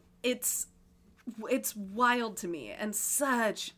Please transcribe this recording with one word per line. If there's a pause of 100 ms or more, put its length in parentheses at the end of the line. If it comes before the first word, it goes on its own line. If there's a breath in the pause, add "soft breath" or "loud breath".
(240)
it's, (840)
it's
wild
to
me
and
such,